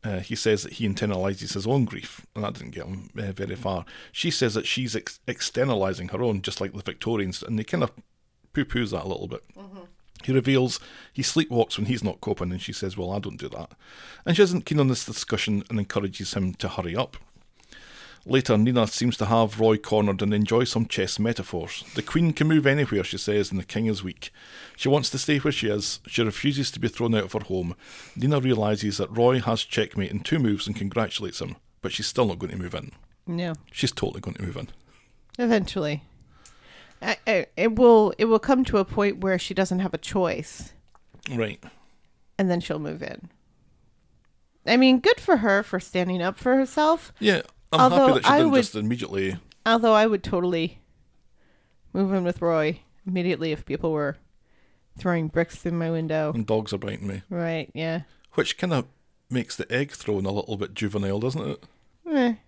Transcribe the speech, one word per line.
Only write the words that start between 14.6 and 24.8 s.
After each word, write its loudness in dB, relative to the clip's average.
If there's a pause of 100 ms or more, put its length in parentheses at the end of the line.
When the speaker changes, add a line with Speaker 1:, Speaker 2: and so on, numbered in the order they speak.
Speaker 1:
keen 0
on 4
this -2
discussion -2
and -2
encourages -4
him -2
to -6
hurry -6
up. -4 (1120)
Later, 4
Nina 4
seems -2
to -2
have 2
Roy 6
cornered 0
and 0
enjoy 2
some -2
chess -4
metaphors. -4 (120)
"The -4
queen 2
can 2
move 4
anywhere," 2
she -6
says, 0
"and -2
the -8
king -2
is -2
weak." -10 (460)
She -2